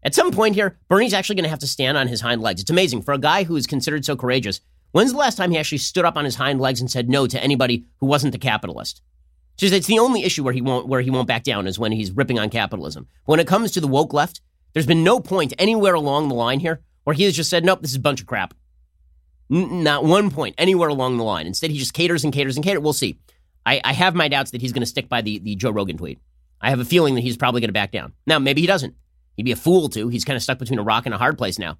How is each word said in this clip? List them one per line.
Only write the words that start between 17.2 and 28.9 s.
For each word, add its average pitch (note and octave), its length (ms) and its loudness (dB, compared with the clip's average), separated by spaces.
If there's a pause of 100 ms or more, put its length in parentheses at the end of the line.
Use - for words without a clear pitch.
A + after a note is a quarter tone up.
has G3 120 4
just E3 140 -2
said, E3+ 140 2
"Nope, F#3 180 2
this B2+ 100 -6
is C3+ 60 -4
a B2+ 40 -4
bunch C#3+ 200 0
of - 60 -18
crap." G2+ 260 -4 (1000)
N-, E3+ 320 0
not D3 220 2
one F#3+ 260 4
point C3+ 260 -4
anywhere E3+ 320 4
along B2+ 280 0
the A2+ 80 0
line. E2+ 200 -2
Instead, A#2+ 260 -4
he D3 60 -4
just C3+ 160 -4
caters E3+ 300 2
and D3 100 0
caters C3+ 220 0
and D3 80 -4
caters. F#3 180 0
We'll D3+ 120 2
see. G#2+ 260 -4 (460)
I, B2+ 180 2
I C3+ 100 0
have F3 220 2
my D#3 140 2
doubts C#3 220 -2
that B2 100 -8
he's B2+ 100 -4
gonna A#2+ 140 -2
stick C3+ 240 -6
by A#2+ 120 -2
the, G#2 180 -4
the G#2 160 -6
Joe A2 160 -2
Rogan G2 260 -4
tweet. D2 220 -10 (400)
I A#2 100 -2
have C3+ 100 0
a A#2+ 60 -4
feeling D3+ 300 4
that A#2 60 0
he's A#2+ 160 -4
probably B2 240 0
gonna A2 120 -4
back G2+ 180 0
down. D2 220 -10 (120)
Now, D#3 140 4
maybe C#3 220 2
he F3 60 2
doesn't. F3+ 280 0 (400)